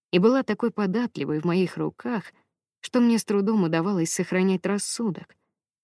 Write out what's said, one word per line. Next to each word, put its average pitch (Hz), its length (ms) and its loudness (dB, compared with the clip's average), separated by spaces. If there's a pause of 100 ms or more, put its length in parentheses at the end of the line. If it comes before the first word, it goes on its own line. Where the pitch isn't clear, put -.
(100)
и 180 80 2
была 247 240 4
такой 220 300 -2
податливой 185 640 -2
в 156 60 -4
моих 175 320 0
руках, 175 560 -6 (480)
что - 180 -2
мне 233 220 4
с - 40 -6
трудом 202 380 0
удавалось 165 500 0
сохранять 185 540 0
рассудок. 202 720 -4 (480)